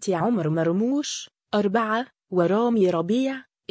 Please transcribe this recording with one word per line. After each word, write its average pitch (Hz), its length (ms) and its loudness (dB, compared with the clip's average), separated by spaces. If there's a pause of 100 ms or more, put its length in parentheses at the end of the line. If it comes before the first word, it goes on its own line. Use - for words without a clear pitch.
عمر 180 400 0
مرموش، 190 800 -2 (240)
أربعة، 214 540 0 (240)
ورامي 196 580 2
ربيع، 247 540 -2 (280)